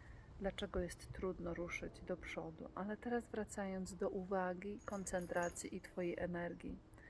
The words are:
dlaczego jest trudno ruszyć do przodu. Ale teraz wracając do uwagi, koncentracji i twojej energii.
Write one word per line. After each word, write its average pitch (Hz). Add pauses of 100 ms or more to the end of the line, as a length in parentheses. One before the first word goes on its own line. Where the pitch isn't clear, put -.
(400)
dlaczego 190
jest -
trudno 170
ruszyć 170
do 180
przodu. 165
Ale 202
teraz 240
wracając 190
do 196
uwagi, 185
koncentracji 180
i 185
twojej 175
energii. 175 (320)